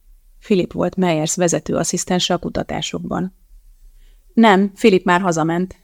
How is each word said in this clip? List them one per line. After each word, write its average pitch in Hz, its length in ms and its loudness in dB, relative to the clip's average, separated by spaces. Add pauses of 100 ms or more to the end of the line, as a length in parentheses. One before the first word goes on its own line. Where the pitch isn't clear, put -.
(400)
Philip - 340 0
volt 175 220 -2
Meyers 160 400 -2
vezetőasszisztense 175 1000 -2
a 175 40 0
kutatásokban. - 960 -8 (960)
"Nem, 202 400 4
Philip 190 320 2
már 180 160 2
hazament, 170 640 -2